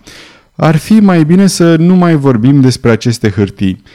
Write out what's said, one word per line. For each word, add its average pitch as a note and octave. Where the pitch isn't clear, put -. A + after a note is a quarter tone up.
„Ar D#3+
fi -
mai F#3+
bine F3+
să E3+
nu E3+
mai F3
vorbim C3+
despre B2+
aceste A2+
hârtii. G2